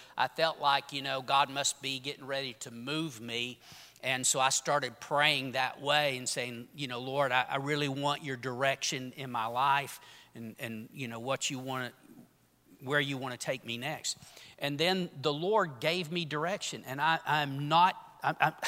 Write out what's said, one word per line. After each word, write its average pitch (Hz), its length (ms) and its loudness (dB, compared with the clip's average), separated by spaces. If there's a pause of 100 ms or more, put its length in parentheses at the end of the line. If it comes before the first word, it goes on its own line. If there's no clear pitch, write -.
(180)
I 127 100 2
felt 160 320 0
like, 139 320 4
you 139 100 -6
know, 135 200 -4
God 139 280 4
must 135 320 -2
be 135 180 -6
getting 135 280 -10
ready 135 320 -4
to 123 120 -12
move 131 500 -4
me. 117 360 -6 (460)
And 127 240 0
so 135 140 4
I 131 80 6
started 135 500 0
praying 143 540 2
that 131 280 -2
way 143 360 2
and 127 100 -6
saying, 123 480 -6
you 135 140 -6
know, 123 100 -6
"Lord, 131 320 0
I, 127 180 4
I 139 60 -2
really 147 320 0
want 143 360 0
your 135 120 -4
direction 127 800 -2
in 135 160 -8
my 117 140 -2
life 139 560 0 (340)
and, 113 240 -12
and, 113 340 -8
you 131 140 -8
know, 117 120 -8
what 131 300 -2
you 139 80 -4
wanna, 127 360 -6 (880)
where 143 180 2
you 139 180 0
wanna 127 200 -6
take 131 280 -4
me 117 120 -6
next." 131 400 -6 (420)
And 143 180 -2
then 180 320 2 (120)
the 147 120 2
Lord 165 480 2
gave 160 280 0
me 175 140 -2
direction. 156 640 -4
And 135 140 -4
I, 160 240 4
I'm 143 420 0
not, 175 280 6 (280)
I'm, 151 160 2
I'm, 156 140 4 (140)